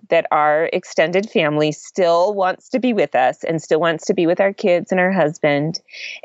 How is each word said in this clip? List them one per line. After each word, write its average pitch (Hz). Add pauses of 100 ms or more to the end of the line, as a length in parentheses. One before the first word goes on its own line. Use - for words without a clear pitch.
that 220
our 151
extended 180
family 151
still 175
wants 185
to 254
be 247
with 170
us 127
and 160
still 156
wants 165
to 202
be 180
with 180
our 196
kids 175
and 185
our 180
husband. 151 (460)